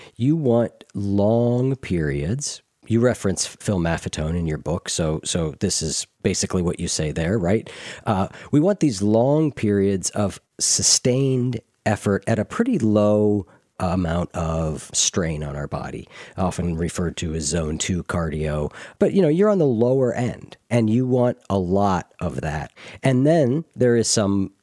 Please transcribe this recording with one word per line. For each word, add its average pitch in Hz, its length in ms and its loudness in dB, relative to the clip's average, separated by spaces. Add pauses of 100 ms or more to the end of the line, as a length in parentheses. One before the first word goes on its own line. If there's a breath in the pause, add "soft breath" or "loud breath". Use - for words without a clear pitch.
(140 loud breath)
you 135 200 0
want 120 500 0 (100)
long 117 800 2
periods. 139 880 -4 (240)
You 110 140 2
reference 117 460 0
Phil - 320 -4
Maffetone 82 560 -2
in 87 120 -2
your 76 100 -2
book, 78 320 -6
so, 78 360 -2
so 80 360 -2
this 95 220 -2
is - 240 -6 (160)
basically 95 400 -2
what 85 180 -2
you 85 80 -4
say 78 240 -4
there, 82 260 -2
right? 101 300 0 (380 loud breath)
Uh, 95 220 0 (220 loud breath)
we 147 100 4
want 190 200 2
these 107 220 0
long 135 500 2
periods 101 580 0
of 101 300 -4 (180)
sustained 127 1000 0 (240)
effort 101 420 0
at 110 120 2
a 104 80 -2
pretty 240 320 0
low 104 680 4 (320 soft breath)
amount 87 560 -2
of 80 600 -4
strain 80 500 -2
on 71 100 -8
our 71 140 -8
body, - 400 -10 (300 loud breath)
often 87 400 -2
referred 85 360 -4
to 80 200 -6
as 80 100 -4
zone 80 320 -2
two 87 280 -2
cardio. 76 680 -4 (260 loud breath)
But, - 140 2
you 196 80 4
know, 170 80 4
you're 185 220 4
on 202 80 2
the 156 80 4
lower 123 480 2
end 110 420 -6 (140)
and 113 180 2
you 123 180 2
want 123 300 2 (140)
a 98 80 2
lot 95 600 0
of 71 220 -6
that. 76 320 -6 (300 loud breath)
And 131 240 2
then 151 400 2 (100)
there 120 180 4
is 113 140 2
some 98 420 0 (120)